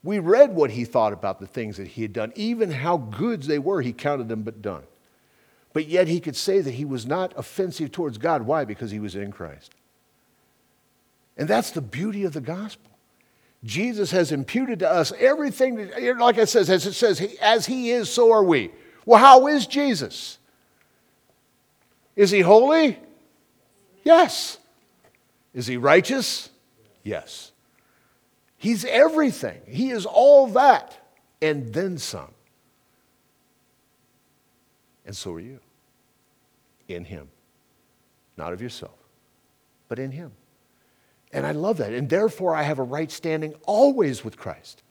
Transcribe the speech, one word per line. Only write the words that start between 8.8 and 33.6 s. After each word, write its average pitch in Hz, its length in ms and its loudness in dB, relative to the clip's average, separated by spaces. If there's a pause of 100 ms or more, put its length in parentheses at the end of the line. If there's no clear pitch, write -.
he 107 80 -10
was 104 160 -10
in 101 160 -10
Christ. 78 420 -18 (1600)
And 151 100 -4
that's 214 240 -2
the 160 100 -8
beauty 196 440 -6
of 165 80 -6
the 151 80 -10
gospel. 185 500 -12 (720)
Jesus 190 480 -4
has 175 220 0
imputed 220 460 -4
to 165 120 0
us 165 220 0
everything, 262 600 0
that, 233 420 -6
like 233 200 4
it 220 120 2
says, 196 200 2
as 180 160 2
it 196 80 -6
says, 208 260 0
"He, 202 200 -8
as 220 260 2
he 247 260 -4
is, 240 200 -2
so 240 180 4
are 220 140 6
we." 139 280 2 (340)
Well, 220 140 10
how 262 280 12
is 294 180 0
Jesus? 233 720 -4 (1800)
Is 202 120 6
he 196 120 2
holy? 247 580 4 (1040)
Yes. - 540 4 (960)
Is 123 120 -8
he 123 120 -6
righteous? 180 720 0 (540)
Yes. - 500 -12 (1040)
He's 208 280 -4
everything. 277 840 0
He 202 240 -4
is 214 140 -6
all 269 420 6
that 240 500 2 (440)
and 143 320 -4
then 180 240 -6
some. - 360 -12 (2750)